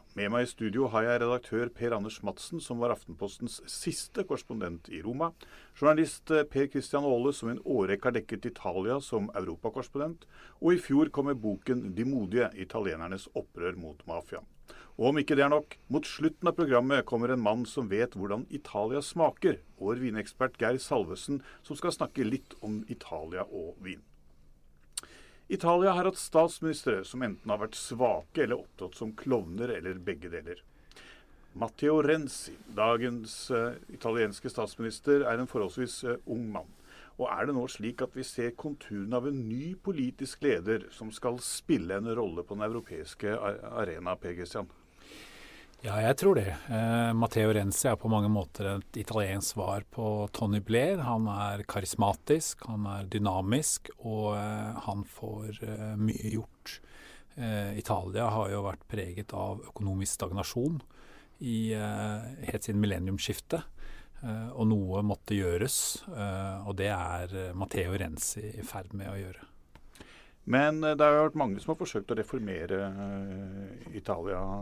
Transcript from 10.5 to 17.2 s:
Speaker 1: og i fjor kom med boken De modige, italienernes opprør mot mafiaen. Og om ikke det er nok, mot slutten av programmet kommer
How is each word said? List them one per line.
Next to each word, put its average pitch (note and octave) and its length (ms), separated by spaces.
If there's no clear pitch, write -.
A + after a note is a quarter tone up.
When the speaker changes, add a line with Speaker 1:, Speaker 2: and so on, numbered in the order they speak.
Speaker 1:
og E3+ 100
i F3+ 80
fjor D3+ 320
kom C#3 160
med C3+ 160
boken G#2+ 540
De A2+ 100
modige, A#2 480
italienernes F#2 800
opprør F2+ 400
mot D#2 320
mafiaen. D#2+ 400
Og A#2+ 160
om D3+ 80
ikke D4+ 160
det C#3 80
er C#3+ 80
nok, D3+ 240
mot - 180
slutten D#3+ 400
av E3+ 80
programmet C3+ 500
kommer A#2+ 300